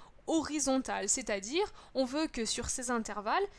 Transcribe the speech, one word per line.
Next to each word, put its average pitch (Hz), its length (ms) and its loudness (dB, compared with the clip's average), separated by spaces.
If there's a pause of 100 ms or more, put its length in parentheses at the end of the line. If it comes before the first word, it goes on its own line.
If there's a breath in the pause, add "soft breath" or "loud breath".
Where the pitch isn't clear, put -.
(280 loud breath)
horizontale, 269 800 2
c'est-à-dire 226 640 0 (220 loud breath)
on 262 120 2
veut 294 220 0
que 233 180 -2
sur 240 240 -2
ces - 200 -4
intervalles, 226 560 0 (140 loud breath)